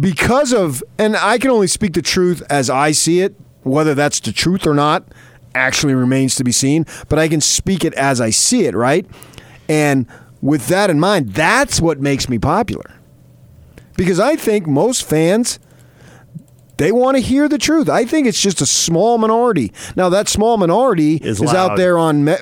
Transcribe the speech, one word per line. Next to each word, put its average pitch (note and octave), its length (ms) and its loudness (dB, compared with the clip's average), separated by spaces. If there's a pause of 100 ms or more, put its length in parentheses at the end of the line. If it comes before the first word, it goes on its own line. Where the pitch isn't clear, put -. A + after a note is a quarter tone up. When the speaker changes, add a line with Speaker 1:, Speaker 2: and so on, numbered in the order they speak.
Speaker 1:
because A#3+ 540 0
of, D#3 280 -2 (160)
and G#3+ 160 0
I G3 220 2
can C4 140 0
only A3 160 2
speak F3+ 260 -2
the F3 80 -2
truth F3+ 480 0
as C#3+ 220 0
I D3 220 0
see E3 280 0
it, G3+ 140 -2 (300)
whether D3 300 0
that's C#3+ 260 -2
the A2 120 -6
truth F3+ 340 -2
or D#3 60 2
not D3 320 2 (500)
actually C3 400 -2
remains C3 420 0
to C3 80 -2
be A#2+ 80 0
seen, D3 340 0 (240)
but D3+ 80 0
I D#3+ 100 2
can D3+ 140 -2
speak - 420 -2
it D#3 80 -2
as C3+ 300 0
I A2+ 80 0
see A3+ 340 0
it, A2+ 100 -2
right? C3+ 300 0 (640)
And D3 380 0 (340)
with C#3+ 280 -2
that F#3+ 200 2
in D#3 100 0
mind, D#3+ 360 0
that's G3+ 440 0
what D#3+ 220 0
makes C#3 260 -2
me A#2+ 120 -2
popular. D#3+ 520 -4 (1080)
Because F3+ 200 2
I B3+ 160 2
think G#3+ 320 -2
most E3 380 0
fans, E3+ 540 0 (1200)
they E3+ 160 2
wanna B3+ 260 2
hear C4+ 300 2
the C#4+ 100 -2
truth. D4 300 0
I E3+ 160 2
think C#4+ 240 0
it's F#3 120 0
just G3 220 0
a C3 40 0
small G3+ 520 0
minority. A3 540 0 (240)
Now, F3+ 140 2
that G3+ 180 0
small A3+ 280 0
minority F3 600 2
Speaker 2:
Is A2 260 -4
Speaker 1:
is D3 100 0
out F#3 180 2
Speaker 2:
loud. G3+ 80 -2
Speaker 1:
there F3+ 200 2
on D3+ 260 2
me-, D#3+ 180 2